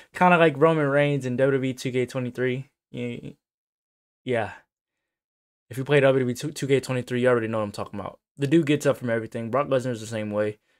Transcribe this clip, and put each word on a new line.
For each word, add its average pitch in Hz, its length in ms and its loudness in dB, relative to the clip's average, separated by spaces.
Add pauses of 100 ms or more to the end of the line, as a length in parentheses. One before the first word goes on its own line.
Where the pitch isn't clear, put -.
(120)
kinda 180 240 4
like 160 220 4
Roman 156 300 4
Reigns 143 360 2
in 123 140 -4
W 135 120 4
W 131 200 0
E - 20 -4
two 123 200 -6
K 127 120 0
twenty-three. 127 640 -4 (220)
Yeah, 123 400 -10 (920)
yeah. 113 300 -4 (1160)
If 110 80 -12
you 131 60 -4
play 143 160 4
W 135 220 4
W 123 80 -2
E 143 220 -6
two - 140 -6
K 135 120 4
twenty-three, 123 440 -4
you 123 60 4
already 117 200 2
know 113 120 -2
what 107 40 -2
I'm 101 80 -8
talking 104 260 -10
about. 95 200 -10 (180)
The 143 100 -4
dude 160 200 4
gets 147 180 0
up 135 140 2
from 127 100 -6
everything. 113 420 -6
Brock 143 180 -2
Lesnar's 123 340 -2
the 110 40 -14
same 107 240 -6
way. 107 280 -2 (220)